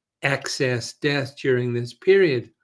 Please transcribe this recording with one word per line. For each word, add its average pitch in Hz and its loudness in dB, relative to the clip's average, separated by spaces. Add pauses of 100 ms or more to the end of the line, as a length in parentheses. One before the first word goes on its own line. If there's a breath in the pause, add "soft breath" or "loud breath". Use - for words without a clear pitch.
(220)
excess 131 -2
deaths 143 -4
during 123 0
this 120 -6
period, 180 2 (120)